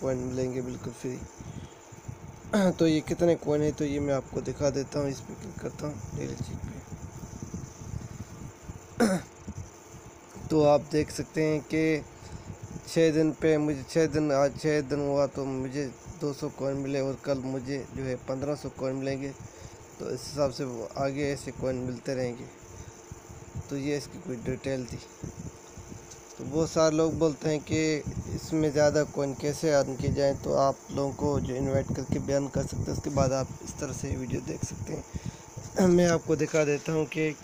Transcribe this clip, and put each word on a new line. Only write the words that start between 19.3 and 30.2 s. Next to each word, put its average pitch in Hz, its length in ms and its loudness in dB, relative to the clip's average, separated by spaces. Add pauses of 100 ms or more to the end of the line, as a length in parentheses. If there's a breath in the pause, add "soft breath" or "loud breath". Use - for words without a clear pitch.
तो - 100 -6
इस 127 140 -4
हिसाब 143 280 2
से 147 140 -6
वो 120 320 -6
आगे 139 340 0
ऐसे 135 220 -6
कॉइन 127 300 -2
मिलते 127 320 -4
रहेंगे। 123 300 -2 (1200 loud breath)
तो 139 80 -4
ये 143 200 0
इसकी - 220 -8
कोई - 160 -6 (100)
डिटेल 131 400 -2
थी। 131 140 -10 (1400)
तो 127 80 -10
बहुत 156 240 2
सारे 160 260 6
लोग 160 240 4
बोलते 160 300 4
हैं 151 120 2
कि 156 200 0 (540)
इसमें 156 360 2
ज़्यादा 147 340 6
कॉइन 139 360 -2
कैसे 151 300 2
अर्न 139 240 6
किए 135 180 0
जाएँ, 139 220 4